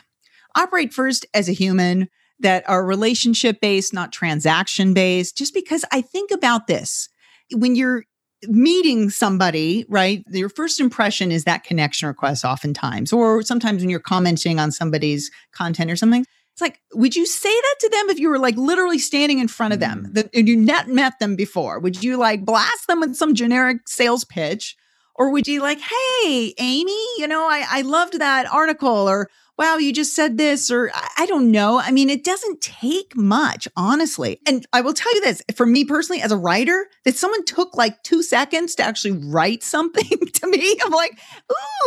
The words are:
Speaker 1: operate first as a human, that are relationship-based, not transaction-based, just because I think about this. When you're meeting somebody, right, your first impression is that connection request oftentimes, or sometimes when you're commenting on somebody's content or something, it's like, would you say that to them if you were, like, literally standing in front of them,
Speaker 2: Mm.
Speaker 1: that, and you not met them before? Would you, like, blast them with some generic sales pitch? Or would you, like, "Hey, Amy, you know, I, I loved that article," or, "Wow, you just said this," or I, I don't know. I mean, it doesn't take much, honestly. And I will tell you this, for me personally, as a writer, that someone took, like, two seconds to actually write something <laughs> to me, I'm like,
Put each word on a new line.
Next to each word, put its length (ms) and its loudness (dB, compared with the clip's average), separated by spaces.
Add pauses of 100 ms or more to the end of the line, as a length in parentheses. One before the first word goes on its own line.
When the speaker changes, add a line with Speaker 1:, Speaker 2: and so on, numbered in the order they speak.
(540)
Speaker 1:
operate 380 0
first 420 -2
as 140 0
a 40 -2
human, 560 2 (320)
that 280 2
are 180 2
relationship-based, 1040 0
not 200 -8
transaction-based, 1200 0
just 160 -6
because 400 -4
I 80 2
think 300 -8
about 380 0
this. 400 -4 (440)
When 240 2
you're 280 0 (400)
meeting 680 4
somebody, 800 0
right, 380 0
your 200 -4
first 320 -4
impression 500 0
is 140 0
that 200 0
connection 440 -2
request 360 -2
oftentimes, 680 -4
or 300 2
sometimes 400 0
when 80 0
you're 100 -4
commenting 580 0
on 140 0
somebody's 580 -2 (220)
content 380 -4
or 60 -2
something, 280 4 (300)
it's 80 -6
like, 180 -6 (140)
would 200 2
you 120 0
say 260 -2
that 280 2
to 100 2
them 180 2
if 100 0
you 120 2
were, 80 2
like, 180 2
literally 420 2
standing 400 0
in 100 0
front 260 -2
of 60 -4
them, 280 -4
Speaker 2:
Mm. 60 -14
Speaker 1:
that, 200 -2
and 140 6
you 80 6
not 320 2
met 300 0
them 180 -2
before? 420 -4
Would 240 -4
you, 140 -2
like, 300 0
blast 420 0
them 120 2
with 160 -2
some 180 2
generic 520 0
sales 380 0
pitch? 520 -6 (400)
Or 160 2
would 140 0
you, 140 -2
like, 200 -4
"Hey, 800 -2
Amy, 380 -2 (220)
you 100 -4
know, 180 -2
I, 220 -2
I 140 -2
loved 380 0
that 300 0
article," 380 0 (200)
or, 200 0 (300)
"Wow, 180 2
you 160 0
just 220 -2
said 240 0
this," 320 0
or 240 0
I, 140 -8 (100)
I 80 2
don't 240 4
know. 280 4
I 120 -2
mean, 180 4
it 160 -2
doesn't 380 -4
take 540 -6
much, 600 0
honestly. 680 -2
And 260 -2
I 80 4
will 140 -2
tell 200 -2
you 60 2
this, 220 -2 (120)
for 120 2
me 180 4
personally, 380 -2
as 100 -2
a 60 0
writer, 480 0 (180)
that 120 2
someone 280 -2
took, 320 -2
like, 260 0
two 200 0
seconds 540 -2
to 60 -2
actually 300 -2 (160)
write 340 0
something 460 -2
<laughs> 260 -2
to 120 -2
me, 360 2
I'm 100 0
like, 260 0 (680)